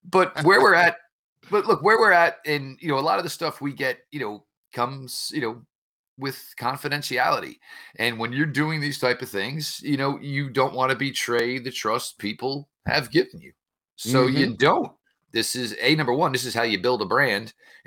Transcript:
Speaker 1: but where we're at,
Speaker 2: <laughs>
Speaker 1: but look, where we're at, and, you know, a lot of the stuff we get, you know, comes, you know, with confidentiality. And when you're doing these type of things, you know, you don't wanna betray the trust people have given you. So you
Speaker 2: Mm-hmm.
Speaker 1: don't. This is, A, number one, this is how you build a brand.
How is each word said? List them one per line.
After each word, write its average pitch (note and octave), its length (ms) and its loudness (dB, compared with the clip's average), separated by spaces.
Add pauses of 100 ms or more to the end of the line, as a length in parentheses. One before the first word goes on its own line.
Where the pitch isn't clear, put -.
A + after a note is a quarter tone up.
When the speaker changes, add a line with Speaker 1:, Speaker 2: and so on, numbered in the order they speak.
Speaker 1:
but F3+ 400 0
where F3+ 160 6
we're G3+ 140 6
at, E3+ 240 4 (260)
Speaker 2:
<laughs> - 280 -20
Speaker 1:
but G3+ 160 2
look, D#3+ 160 2
where A3 160 6
we're G#3+ 120 6
at, E3+ 260 6 (100)
and, C3+ 340 -4
you E3+ 60 -10
know, C#3 100 2
a - 20 2
lot E3+ 200 2
of F3 60 -2
the D#3+ 40 -6
stuff - 320 -6
we C#3 120 -6
get, C3 260 -4 (120)
you D3 80 -8
know, G#2 240 -6 (300)
comes, B2+ 580 -6
you D3 100 -4
know, A2+ 200 -6 (560)
with C3+ 420 -10
confidentiality. C3 1000 -2 (380)
And A#2 200 0
when A#2 160 -4
you're D3 140 0
doing D3+ 340 -2
these C#3+ 160 -4
type B2 240 0
of B2+ 80 -10
things, C3 540 -6
you C#3+ 140 -2
know, C#3 220 -2
you C#3 300 -6
don't C3 240 0
wanna C3 220 0
betray A#2+ 640 -2
the B2 100 -10
trust A#2+ 480 -4
people C3 520 -6 (180)
have - 240 -2
given - 280 -2
you. C2 140 -20 (460)
So C3 280 2
you C3+ 180 2
Speaker 2:
Mm-hmm. G#2+ 120 -4
Speaker 1:
don't. G3 340 2 (400)
This A2+ 240 -2
is, A#2 260 -6
A, C3+ 140 4
number C3+ 180 0
one, D3 180 0
this B2+ 140 -4
is A2 80 -8
how A2+ 80 0
you A2+ 160 0
build A2+ 240 0
a G#2 40 -4
brand. A2 480 0 (340)